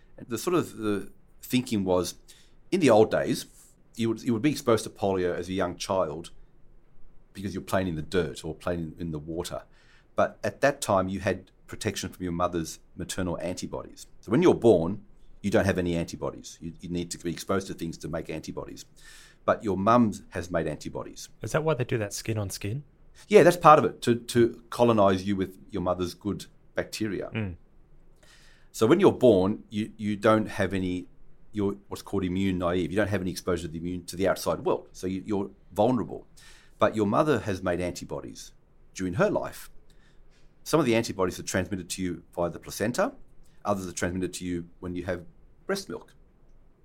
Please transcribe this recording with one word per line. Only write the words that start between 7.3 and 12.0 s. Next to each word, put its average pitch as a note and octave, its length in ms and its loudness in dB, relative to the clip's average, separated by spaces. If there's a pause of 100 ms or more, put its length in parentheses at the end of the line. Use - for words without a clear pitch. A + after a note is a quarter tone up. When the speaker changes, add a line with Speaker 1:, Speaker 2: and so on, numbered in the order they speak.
Speaker 1:
because F#2+ 200 -6
you're G2 100 -6
playing F#2+ 240 0
in E2+ 80 -2
the D#2 60 -4
dirt D2+ 440 -2
or D#2 100 -6
playing E2+ 420 -4
in, F2 100 -8
in E2 40 -6
the D2+ 80 -6
water. D#2+ 440 -8 (520)
But F#2+ 280 2
at - 180 -4
that C#3 200 2
time, F#2+ 280 2
you F#2+ 100 -6
had F#2 320 -4 (160)
protection - 420 -6